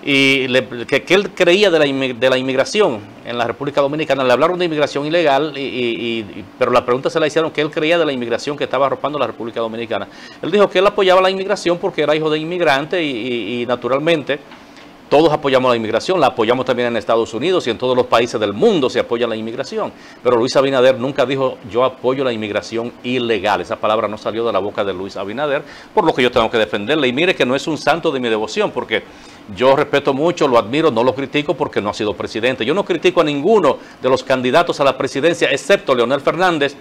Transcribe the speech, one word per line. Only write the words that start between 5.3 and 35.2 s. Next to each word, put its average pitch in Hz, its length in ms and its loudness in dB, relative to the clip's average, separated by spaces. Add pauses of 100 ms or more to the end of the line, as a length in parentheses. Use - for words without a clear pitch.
y, 139 60 -6
y, - 20 -6
y, 117 540 -4 (220)
y, 98 40 -14 (140)
pero 123 140 0
la 123 120 4
pregunta 135 240 0
se 160 100 -2
la 156 80 2
hicieron 160 240 0
que 147 120 -2
él 151 80 -2
creía 160 260 0
de 170 80 4
la 147 80 0
inmigración 123 420 -4
que 143 100 -4
estaba 127 200 0
arropando 135 340 -2
la 127 80 0
República 110 340 -8
Dominicana. 113 460 -4 (360)
Él 143 80 -4
dijo 196 180 4
que 185 120 2
él 196 60 4
apoyaba 190 360 4
la 185 80 4
inmigración 190 480 -2
porque 175 240 -4
era 147 120 2
hijo 156 140 -2
de 156 100 0
inmigrante 160 640 -2
y, 147 80 -2
y, 120 520 -4
y 117 40 -4
naturalmente 135 720 -2 (720)
todos 151 240 6
apoyamos 131 380 2
la 120 60 4
inmigración, 113 420 -2
la 135 100 4
apoyamos 120 360 0
también 120 240 0
en 117 80 -4
Estados 113 380 0
Unidos 160 320 -2
y 123 40 -2
en 104 80 -4
todos 127 180 0
los 123 100 2
países 117 340 0
del 104 120 0
mundo 127 380 2
se 120 80 -2
apoya 120 280 0
la 113 100 -4
inmigración. 120 560 -8 (300)
Pero 120 140 4
Luis 123 200 2
Abinader 135 420 4
nunca 131 260 -2
dijo, 135 320 -2 (140)
"Yo 120 140 2
apoyo 131 400 -2
la 123 80 -2
inmigración 107 600 -4 (120)
ilegal". 113 560 0
Esa 104 160 -6
palabra 107 320 0
no 107 100 -8
salió 113 260 -4
de 113 80 -2
la 98 60 0
boca 104 240 -4
de 98 100 -2
Luis 95 240 -8
Abinader, 135 460 -4 (320)
por 147 100 2
lo 160 100 4
que 135 80 2
yo 123 80 4
tengo 113 200 2
que 120 80 0
defenderle. 110 480 0
Y 127 60 0
mire 175 220 0
que 143 120 0
no 123 80 0
es 139 120 -4
un 151 120 -4
santo 160 320 0
de 135 80 -4
mi 123 100 -2
devoción, 110 440 -2
porque 110 320 -4 (500)
yo 127 220 4
respeto 143 380 0
mucho, 160 340 0
lo 120 100 4
admiro, 139 320 0
no 117 140 0
lo 127 100 2
critico 147 400 -4
porque 131 260 -4
no 104 100 -2
ha 101 40 -6
sido 104 200 -2
presidente. 113 500 -4
Yo 131 100 0
no 202 100 -2
critico 180 360 0
a 160 40 4
ninguno 147 520 2 (260)
de 127 60 0
los 131 160 0
candidatos 135 560 0
a 143 40 2
la 131 120 2
presidencia, 143 540 0